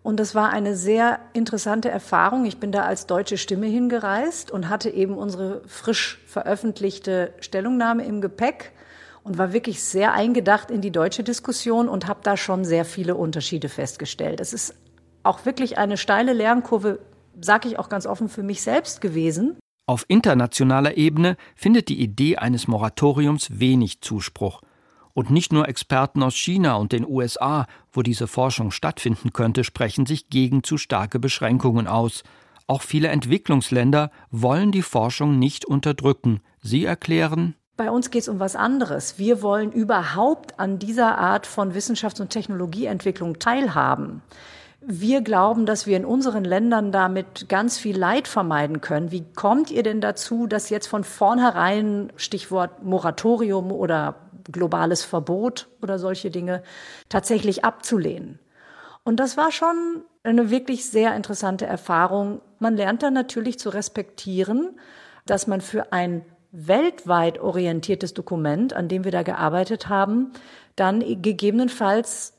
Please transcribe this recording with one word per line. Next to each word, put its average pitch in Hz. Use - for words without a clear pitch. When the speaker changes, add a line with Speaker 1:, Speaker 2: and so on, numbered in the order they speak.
Speaker 1:
und 220
es 214
war 214
eine 202
sehr 220
interessante 226
Erfahrung. 196
Ich 202
bin 202
da 196
als 190
deutsche 190
Stimme 196
hingereist 233
und 185
hatte 214
eben 190
unsere 190
frisch -
veröffentlichte 196
Stellungnahme 233
im 208
Gepäck 220
und 180
war 185
wirklich 226
sehr 196
eingedacht 214
in 208
die 196
deutsche 170
Diskussion 233
und 180
habe 202
da 202
schon 185
sehr 165
viele 180
Unterschiede 160
festgestellt. 156
Es -
ist -
auch -
wirklich 262
eine 202
steile 233
Lernkurve, 220
sag 208
ich 226
auch -
ganz 196
offen, 202
für 202
mich 196
selbst 269
gewesen. 165
Speaker 2:
Auf 123
internationaler 135
Ebene 160
findet -
die 135
Idee 135
eines 120
Moratoriums 135
wenig 127
Zuspruch. -
Und 123
nicht 165
nur 151
Experten 135
aus 127
China 170
und 104
den 120
U 131
S 120
A, 139
wo 127
diese 117
Forschung 120
stattfinden -
könnte, 117
sprechen 120
sich 147
gegen 131
zu 151
starke 107
Beschränkungen 120
aus. 113
Auch 139
viele 151
Entwicklungsländer 143
wollen 135
die 190
Forschung 131
nicht 127
unterdrücken. 139
Sie 113
erklären: 165
Speaker 1:
Bei 226
uns 247
geht's -
um 202
was 190
anderes. 220
Wir 208
wollen 214
überhaupt 208
an 196
dieser 220
Art 196
von 196
Wissenschafts- 208
und 190
Technologieentwicklung 185
teilhaben. 147
Wir 226
glauben, 214
dass 208
wir 196
in 185
unseren 233
Ländern 208
damit 190
ganz 214
viel 202
Leid 190
vermeiden 156
können. 160
Wie 175
kommt 269
ihr 240
denn 214
dazu, 226
dass 208
jetzt 208
von 208
vornherein, 208
Stichwort -
Moratorium 190
oder 160
globales 170
Verbot 190
oder 196
solche 185
Dinge, 180
tatsächlich 202
abzulehnen? -
Und 233
das 262
war 311
schon 339
eine 226
wirklich 254
sehr 220
interessante 196
Erfahrung. 185
Man 226
lernt 208
dann 277
natürlich 247
zu 214
respektieren, 202
dass 202
man 196
für 214
ein 175
weltweit 175
orientiertes 180
Dokument, 170
an 175
dem 185
wir 190
da 175
gearbeitet 185
haben, 208
dann 196
gegebenenfalls 214